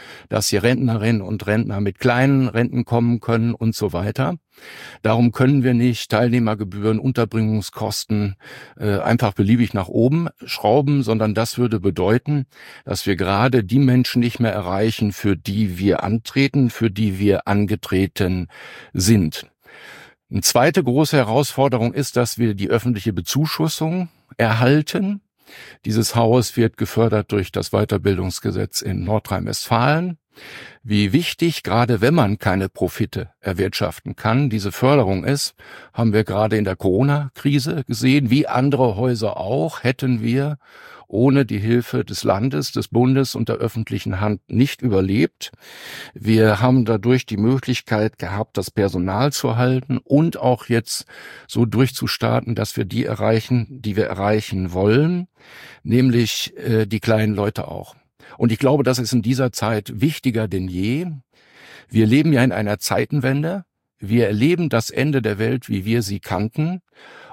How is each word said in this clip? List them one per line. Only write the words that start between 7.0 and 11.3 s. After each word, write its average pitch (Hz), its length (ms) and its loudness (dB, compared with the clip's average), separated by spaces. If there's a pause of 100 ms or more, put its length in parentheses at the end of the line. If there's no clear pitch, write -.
äh, 101 200 0
einfach 110 340 0
beliebig 113 400 2
nach 95 160 -2
oben 143 400 2 (160)
schrauben, 139 580 2
sondern 110 320 0